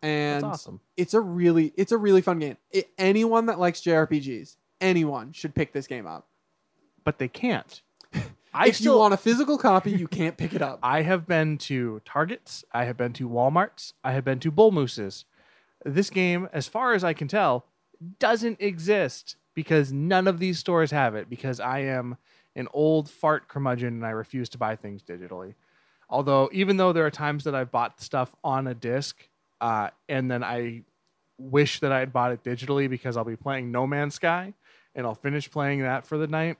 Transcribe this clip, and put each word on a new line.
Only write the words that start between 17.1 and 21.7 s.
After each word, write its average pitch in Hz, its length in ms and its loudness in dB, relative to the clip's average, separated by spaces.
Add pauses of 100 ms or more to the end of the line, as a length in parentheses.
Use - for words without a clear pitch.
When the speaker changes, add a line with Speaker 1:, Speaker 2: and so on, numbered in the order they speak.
Speaker 2:
can 151 160 -6
tell, 156 360 0 (540)
doesn't 226 420 0
exist 185 720 -2 (180)
because 147 400 2
none 185 340 2
of 180 120 0
these 180 200 -2
stores 165 320 0
have 135 240 2
it 104 140 -8
because 123 320 -8
I 127 180 -4